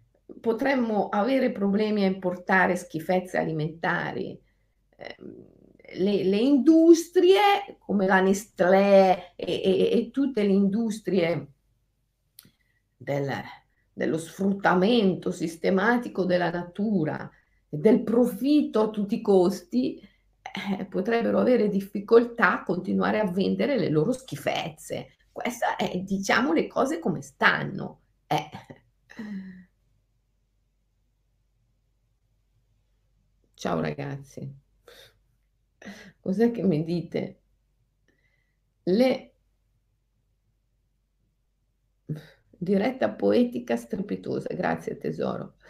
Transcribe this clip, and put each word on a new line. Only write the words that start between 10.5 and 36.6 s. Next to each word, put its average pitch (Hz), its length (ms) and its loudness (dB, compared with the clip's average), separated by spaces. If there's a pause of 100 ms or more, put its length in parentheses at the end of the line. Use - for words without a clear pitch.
industrie 196 1000 0 (1400)
del, 139 360 -4 (600)
dello 185 260 0
sfruttamento 190 1120 2
sistematico 190 920 0
della 175 260 0
natura 175 800 -4 (440)
e 151 40 -6
del 220 240 4
profitto 247 800 0
a 214 100 0
tutti 214 260 -4
i - 40 -8
costi, 196 800 0
eh, - 840 -10
potrebbero 202 560 -2
avere 214 280 2
difficoltà 208 920 2
a - 20 -14
continuare 190 560 -2
a 214 120 0
vendere 190 460 0
le 156 120 0
loro 156 240 2
schifezze. - 1040 -8 (160)
Questa - 440 -6
è, - 220 -4
diciamo 196 540 -2
le 285 160 0
cose 269 320 -4
come 156 200 -4
stanno. 76 800 -4 (260)
Eh. - 200 -4 (4000)
Ciao 170 260 -4
ragazzi. 139 800 -10 (1600)
Cos'è 214 300 0
che 233 120 -6